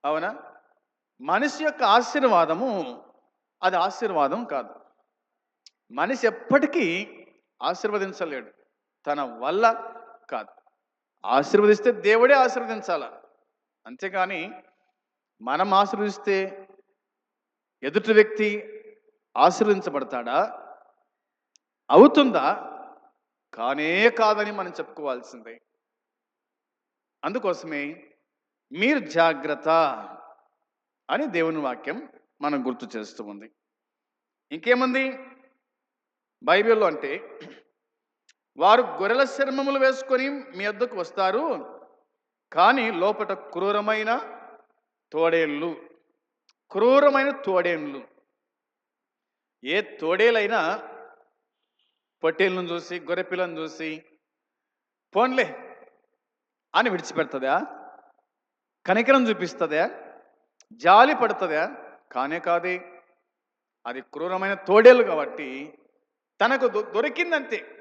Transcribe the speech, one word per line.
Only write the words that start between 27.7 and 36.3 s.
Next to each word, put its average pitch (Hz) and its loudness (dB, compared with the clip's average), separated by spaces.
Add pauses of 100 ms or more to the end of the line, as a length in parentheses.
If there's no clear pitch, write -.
"మీరు 240 0
జాగ్రత్త" 156 -2 (1400)
అని 247 -2
దేవుని 165 -2
వాక్యం 143 -6 (420)
మనం 143 -4
గుర్తు 123 -6
చేస్తూ 107 -12
ఉంది. 104 -18 (1040)
ఇంకేముంది 254 0 (1400)